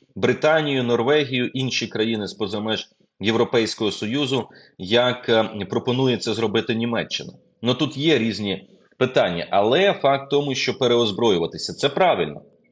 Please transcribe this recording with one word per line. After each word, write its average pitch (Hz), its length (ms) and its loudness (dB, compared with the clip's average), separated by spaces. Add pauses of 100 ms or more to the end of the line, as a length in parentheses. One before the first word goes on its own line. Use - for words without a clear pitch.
(140)
Британію, 139 720 2
Норвегію, 123 640 0
інші 131 400 -4
країни 110 400 -2
з 92 80 -10
поза 104 260 -6
меж 107 280 -4 (320)
Європейського 110 720 2
Союзу, 123 580 -2 (300)
як, 120 500 0
е, 110 420 2
пропонує 123 460 0
це 107 180 -4
зробити 110 400 0
Німеччина. 117 580 -4 (300)
Ну, 123 120 2
тут 143 220 -2
є 147 220 2
різні 104 500 -4 (300)
питання, 98 520 0
але 135 420 4
факт 135 380 0
тому, 143 240 0
що - 240 -4
переозброюватися, 104 920 0
це 139 160 -2
правильно. 104 520 0 (320)